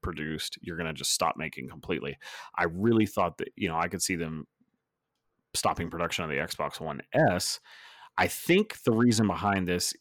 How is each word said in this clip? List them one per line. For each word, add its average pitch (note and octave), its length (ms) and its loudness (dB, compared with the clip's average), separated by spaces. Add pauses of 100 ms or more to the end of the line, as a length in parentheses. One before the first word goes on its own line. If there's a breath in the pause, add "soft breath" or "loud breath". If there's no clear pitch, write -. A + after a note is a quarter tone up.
produced, D#2 600 -6
you're E2+ 160 -10
gonna D#2+ 160 -4
just C#2+ 200 -4
stop E2 240 2
making C#2+ 320 -8
completely? D#2 480 -6 (400 loud breath)
I F2 80 2
really G#2+ 400 4
thought F2+ 320 -2
that, - 180 -6
you G2 120 -2
know, E2 100 -2
I F2 100 0
could F2+ 140 -6
see F#2 140 0
them D#2+ 320 -6 (1080)
stopping E2+ 360 0
production E2+ 340 -2
of D#2+ 60 -4
the C#2 80 -2
Xbox - 420 -4
One D2+ 220 -8 (120)
S. A2 460 4 (580 loud breath)
I F3+ 100 2
think - 560 2
the B2+ 80 4
reason A2+ 340 6
behind F#2+ 420 2
this F2 340 0